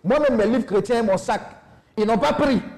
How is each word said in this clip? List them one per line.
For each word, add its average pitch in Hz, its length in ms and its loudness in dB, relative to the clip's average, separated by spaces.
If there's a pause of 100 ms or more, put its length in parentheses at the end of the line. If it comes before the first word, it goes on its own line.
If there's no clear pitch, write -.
Moi-même, 269 340 2
mes 208 100 2
livres 233 180 0
chrétiens 208 360 0
et - 20 0
mon 190 160 0
sac, 208 240 -4 (560)
ils 214 80 0
n'ont 220 100 2
pas 285 160 2
pris. 277 300 0 (160)